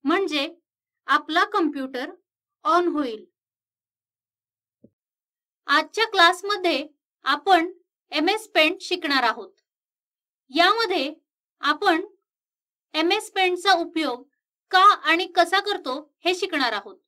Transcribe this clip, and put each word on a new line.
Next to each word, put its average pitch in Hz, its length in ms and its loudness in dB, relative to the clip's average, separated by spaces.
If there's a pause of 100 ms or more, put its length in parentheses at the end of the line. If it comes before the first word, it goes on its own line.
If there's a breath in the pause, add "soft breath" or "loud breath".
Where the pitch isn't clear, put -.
म्हणजे 302 440 -2 (600)
आपला 311 360 0
computer 294 640 -4 (540)
on 339 280 2
होईल. 262 320 -6 (2500)
आजच्या 311 440 0
क्लासमध्ये 359 760 0 (380)
आपण 330 480 2 (400)
एमएस 359 360 -2
पेंट 330 320 0
शिकणार 302 420 -2
आहोत. 226 280 -4 (1000)
यामध्ये 359 640 0 (460)
आपण 320 440 0 (920)
एमएस 359 380 -2
पेंटचा 370 400 0
उपयोग 320 500 -2 (480)
का 370 120 6 (200)
आणि 330 240 0
कसा 359 340 0
करतो 381 340 -6 (300)
हे 359 100 0
शिकणार 285 380 -4
आहोत. 196 240 -10 (120)